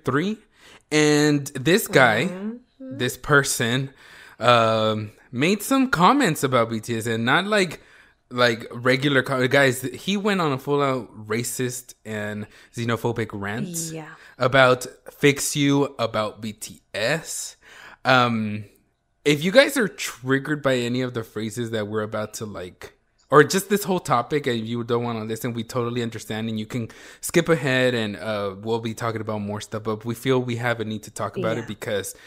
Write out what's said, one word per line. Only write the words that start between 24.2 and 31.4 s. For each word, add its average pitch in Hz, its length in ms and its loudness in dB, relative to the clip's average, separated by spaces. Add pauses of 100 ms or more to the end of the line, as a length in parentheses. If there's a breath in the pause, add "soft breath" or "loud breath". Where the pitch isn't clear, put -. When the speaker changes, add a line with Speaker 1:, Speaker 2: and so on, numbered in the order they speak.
Speaker 1:
and 113 220 -2
you 117 160 -4
don't 120 180 -2
wanna 113 220 -6
listen, 113 300 -6
we 117 100 -6
totally 120 380 -4
understand, 113 480 -6
and 110 100 -4
you 104 60 -8
can 117 220 -6 (340 loud breath)
skip 170 260 0
ahead, 131 460 2
and, 107 220 -2
uh, 101 440 -4
we'll 113 200 -2
be 113 120 -6
talking 110 300 -6
about 107 180 -6
more 104 220 -6
stuff, 110 200 -10
but 110 220 -4
we 117 100 -4
feel 131 280 0
we 123 140 -4
have 117 220 -2
a 110 60 -4
need 110 200 -8
to - 60 -20
talk 104 280 -8
about 113 180 -2